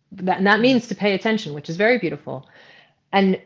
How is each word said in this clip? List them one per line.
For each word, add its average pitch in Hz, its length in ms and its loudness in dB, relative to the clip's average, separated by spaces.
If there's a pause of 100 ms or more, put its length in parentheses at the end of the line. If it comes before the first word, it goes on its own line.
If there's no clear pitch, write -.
(140)
That, 185 260 -4
and 190 80 2
that 208 120 4
means 247 280 2
to 196 80 -6
pay 202 180 0
attention, 208 400 -4
which 147 160 -12
is 165 80 -8
very 226 220 2
beautiful. 147 480 -8 (640)
And 190 340 2